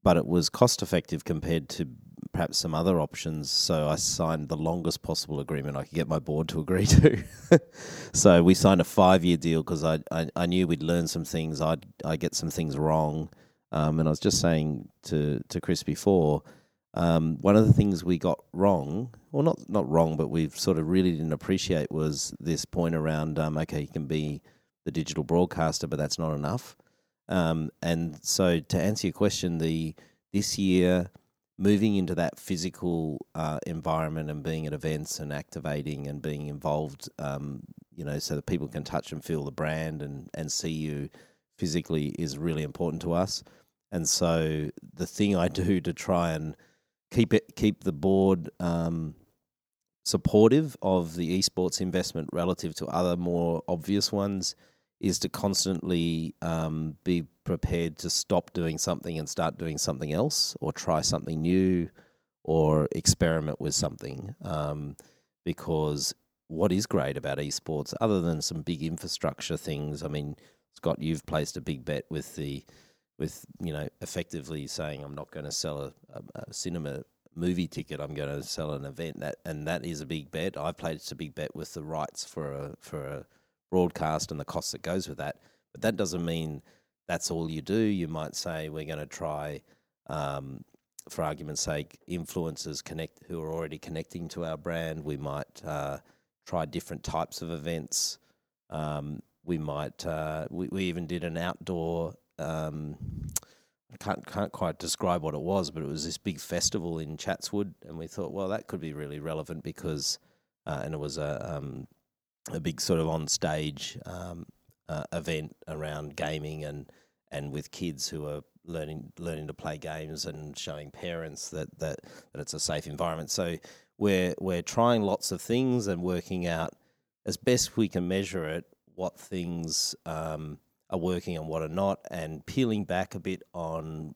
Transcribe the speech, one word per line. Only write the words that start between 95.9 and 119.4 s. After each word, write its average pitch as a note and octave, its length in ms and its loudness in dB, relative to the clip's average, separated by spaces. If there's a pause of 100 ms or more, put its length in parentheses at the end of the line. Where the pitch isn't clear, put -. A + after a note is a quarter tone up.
try E2 200 -2
different D2+ 380 -8
types - 380 -4
of E2 100 -6
events. D#2+ 680 -4 (520)
Um, D2+ 520 -4 (220)
we E2+ 140 -2
might, D2+ 480 -6
uh, D#2 440 -4
we, F2 220 -6
we F#2+ 140 -2
even E2+ 200 -4
did E2+ 180 -4
an E2 140 -4
outdoor, E2+ 760 -4 (240)
um, D#2 580 -6 (960)
I A2+ 60 -20
can't, - 280 -6
can't - 260 -4
quite E2 260 -4
describe F2 460 -2
what D2+ 100 -2
it D2 80 -4
was, F2 300 0
but D#2 120 -6
it C#2 60 -6
was D2+ 160 -6
this E2 120 -8
big D#2+ 220 -6
festival E2+ 600 -2
in D#2 180 -8
Chatswood, G2+ 560 -4 (120)
and D#2+ 120 -12
we D#2+ 100 -10
thought, - 240 -8
"Well, F#2+ 180 -4
that G#2+ 180 -4
could F2+ 120 -8
be D#2 140 -8
really D2 260 -8
relevant D#2 440 -8
because," - 560 -6 (460)
uh, - 180 -6
and D#2 100 -6
it D2+ 60 -6
was D2 180 -6
a, D2 380 -6
um, C2+ 320 -10 (640)
a E2 80 -6
big D#2 200 -6
sort E2 200 2
of D#2+ 80 2
on D#2+ 200 -2
stage, D#2 800 -4
um, F2 400 -12 (420)
uh, D2+ 240 -6
event D#2 440 -4 (120)
around D2+ 480 -8
gaming D2+ 500 -6
and, D2 260 -10 (400)
and C#2+ 200 -8
with D2 200 -8
kids D#2+ 380 -6
who D2+ 180 -8
are D2 140 -8 (240)
learning, D2+ 540 -8
learning D#2+ 280 -6